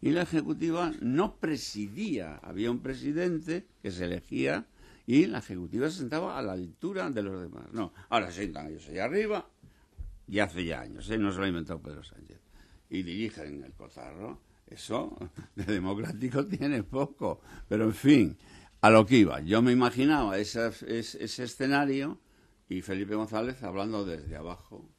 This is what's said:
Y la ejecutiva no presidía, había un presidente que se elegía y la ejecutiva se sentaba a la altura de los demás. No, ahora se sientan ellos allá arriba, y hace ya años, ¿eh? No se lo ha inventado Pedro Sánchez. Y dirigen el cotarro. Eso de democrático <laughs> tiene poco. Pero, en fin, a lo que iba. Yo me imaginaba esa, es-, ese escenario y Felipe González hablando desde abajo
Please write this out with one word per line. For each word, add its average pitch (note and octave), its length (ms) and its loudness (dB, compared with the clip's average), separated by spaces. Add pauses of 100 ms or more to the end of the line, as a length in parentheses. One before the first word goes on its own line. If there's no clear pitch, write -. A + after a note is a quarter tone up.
Y C#3 80 4
la E3 100 4
ejecutiva E3 800 0
no C#3+ 360 2
presidía, G#2+ 1040 -4
había F#2 280 -2
un B2 100 0
presidente D#3 840 -2 (180)
que G2+ 80 -6
se F2+ 140 -4
elegía C3 640 -2 (400)
y C#3 180 6
la G3+ 140 -4
ejecutiva F#2+ 500 -4
se E3+ 120 -6
sentaba D#3 380 -4
a C3+ 40 -4
la G2+ 100 -4
altura D#3 560 -6
de A#2 140 -4
los F#2+ 180 -6
demás. - 320 -14
No, G#2 220 -6 (160)
ahora G2+ 200 2
se F2 120 -6
sientan D2+ 240 -8
ellos D2 240 -12
allá F#2 160 -4
arriba, G#3 420 -2 (800)
y G2 100 0
hace F#2 260 0
ya D2 180 -4
años, - 280 -12
¿eh? A2+ 80 -2
No G2+ 140 0
se F2+ 60 -6
lo F#2+ 60 -2
ha G2 40 0
inventado E2 320 -4
Pedro D2 240 -14
Sánchez. - 340 -20 (500)
Y F#2 140 -4
dirigen E2 640 -8
el B1 80 -20
cotarro. C#2+ 680 -14 (300)
Eso - 500 -6 (380)
de G2 80 -4
democrático G#2+ 800 -2
<laughs> - 0 -
tiene C#3 380 -2
poco. - 560 -4 (280)
Pero, G#2+ 180 2
en A2 80 2
fin, B2 420 6 (440)
a G#2+ 100 10
lo A2 160 12
que B2+ 100 8
iba. D2+ 240 8
Yo F#2 200 4
me B2 120 6
imaginaba B2 680 4
esa, A2+ 300 0 (180)
es-, A2+ 300 -4
ese A#2 260 -6
escenario C#3 800 0 (480)
y F#2 140 -4
Felipe G2 340 -2
González A2+ 480 -2
hablando G2+ 400 -2
desde D#2+ 320 -8
abajo F2 520 -14 (100)